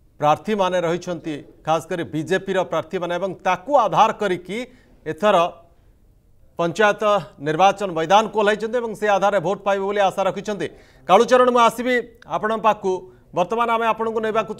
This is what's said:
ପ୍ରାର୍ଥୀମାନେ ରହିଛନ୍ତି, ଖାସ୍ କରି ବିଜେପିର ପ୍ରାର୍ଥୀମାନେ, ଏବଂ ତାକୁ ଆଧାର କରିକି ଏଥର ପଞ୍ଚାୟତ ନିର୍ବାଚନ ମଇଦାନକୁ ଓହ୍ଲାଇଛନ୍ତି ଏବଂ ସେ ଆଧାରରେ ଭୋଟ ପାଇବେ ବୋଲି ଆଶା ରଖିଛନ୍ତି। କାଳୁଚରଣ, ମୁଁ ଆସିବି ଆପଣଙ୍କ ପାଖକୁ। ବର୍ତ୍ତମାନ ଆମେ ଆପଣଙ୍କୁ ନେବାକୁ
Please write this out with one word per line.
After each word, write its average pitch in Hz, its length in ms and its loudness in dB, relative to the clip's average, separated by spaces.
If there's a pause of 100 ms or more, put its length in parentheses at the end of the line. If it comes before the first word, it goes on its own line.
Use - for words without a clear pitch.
(200)
ପ୍ରାର୍ଥୀମାନେ 180 680 0
ରହିଛନ୍ତି, 165 480 -6 (320)
ଖାସ୍ 160 240 -2
କରି 175 120 -6 (120)
ବିଜେପିର 185 440 -2 (140)
ପ୍ରାର୍ଥୀମାନେ, 175 460 -6
ଏବଂ 190 120 -4 (160)
ତାକୁ 185 260 -2 (120)
ଆଧାର 196 260 4 (100)
କରିକି 190 380 -4 (480)
ଏଥର 196 300 2 (1200)
ପଞ୍ଚାୟତ 202 440 0 (440)
ନିର୍ବାଚନ 190 500 2
ମଇଦାନକୁ 190 440 2
ଓହ୍ଲାଇଛନ୍ତି 220 420 0
ଏବଂ 226 180 -8
ସେ 214 60 -2 (100)
ଆଧାରରେ 196 300 2
ଭୋଟ 196 200 -2
ପାଇବେ 196 220 0
ବୋଲି 208 200 -2
ଆଶା 185 200 -4
ରଖିଛନ୍ତି। 190 380 -6 (420)
କାଳୁଚରଣ, 240 420 6
ମୁଁ 240 180 2
ଆସିବି 247 260 -2 (400)
ଆପଣଙ୍କ 214 280 -4
ପାଖକୁ। 208 300 0 (420)
ବର୍ତ୍ତମାନ 220 420 -2
ଆମେ 226 160 -2
ଆପଣଙ୍କୁ 226 340 -4
ନେବାକୁ 214 340 -2